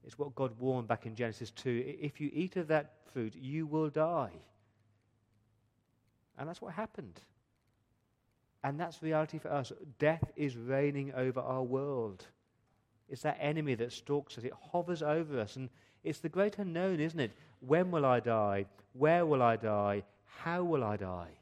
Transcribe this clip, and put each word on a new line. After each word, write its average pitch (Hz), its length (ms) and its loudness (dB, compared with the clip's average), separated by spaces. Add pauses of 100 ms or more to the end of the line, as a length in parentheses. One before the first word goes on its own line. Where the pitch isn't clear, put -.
It's - 140 -18
what 143 160 -4
God 131 240 2
warned 127 280 0
back 113 180 0
in 110 100 -8
Genesis 110 340 -4
two. 123 380 -2
"I-, 147 180 -8
if 147 160 -8
you 147 120 -4
eat 180 220 -2
of 175 120 -4
that 151 240 2 (220)
fruit, 113 220 -4
you 147 300 -4
will 156 240 0
die." 156 440 0 (2000)
And 139 100 -8
that's 170 140 -12
what 180 120 -12
happened. 151 460 -10 (1400)
And 143 160 -2
that's 170 240 -6
reality 156 340 0
for - 140 -6
us. 143 200 -2 (280)
Death 156 240 4 (120)
is 135 220 -2
reigning 135 560 0
over 127 260 0
our 131 220 -2
world. 127 640 -2 (840)
It's 131 140 -12
that 151 180 0
enemy 147 360 0
that 117 160 -2
stalks - 480 -4
us. 113 40 -10
It 123 100 -6 (180)
hovers 175 320 -2
over 151 360 0
us. 104 160 -4
And 131 140 -8 (340)
it's 160 140 -4
the 170 120 -6
great 202 280 0
unknown, 185 420 0
isn't 160 200 0
it? 120 120 0 (280)
When 170 320 4
will 156 140 2
I 123 160 6
die? 104 440 2 (280)
Where 156 300 6
will 147 200 6
I 117 120 8
die? 104 480 2 (220)
How 175 380 -4
will 160 200 2
I 107 140 0
die? 90 320 -6 (120)